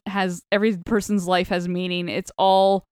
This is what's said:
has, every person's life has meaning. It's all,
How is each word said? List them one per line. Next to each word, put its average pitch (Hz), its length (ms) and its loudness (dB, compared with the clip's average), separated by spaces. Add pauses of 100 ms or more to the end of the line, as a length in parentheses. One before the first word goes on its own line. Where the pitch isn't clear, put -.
has, 190 340 -4 (100)
every 202 260 2
person's 196 500 -2
life 180 220 2
has 175 180 -2
meaning. 180 420 -4
It's 180 300 -6
all, 190 520 4